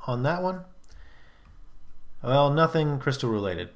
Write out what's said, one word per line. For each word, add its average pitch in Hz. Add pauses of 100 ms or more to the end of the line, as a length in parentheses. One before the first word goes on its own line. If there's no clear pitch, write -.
on 123
that 170
one? 185 (1600)
Well, 139
nothing 151
Crystal 131
related, 95